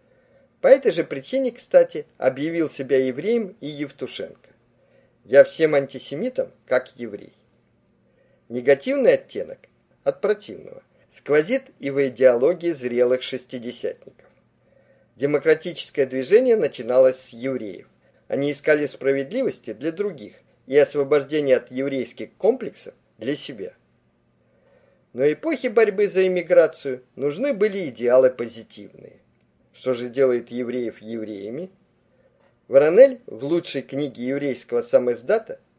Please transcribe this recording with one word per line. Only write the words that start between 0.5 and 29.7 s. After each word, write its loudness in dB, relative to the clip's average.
По 4
этой 6
же -2
причине, -6
кстати, 0
объявил -2
себя -2
евреем -2
и -12
Евтушенко. -12
"Я 8
всем 0
антисемитам, -4
как -4
еврей". -14
Негативный 2
оттенок -4
от -4
противного -6
сквозит 0
и -8
в 0
идеологии 4
зрелых 0
шестидесятников. -12
Демократическое -2
движение 2
начиналось 2
с -20
евреев. -10
Они -4
искали 0
справедливости -4
для -8
других -10
и -2
освобождения 2
от -10
еврейских -8
комплексов -4
для -6
себя. -14
Но 2
эпохе -4
борьбы 2
за 2
эмиграцию 0
нужны -4
были -2
идеалы 4
позитивные. -14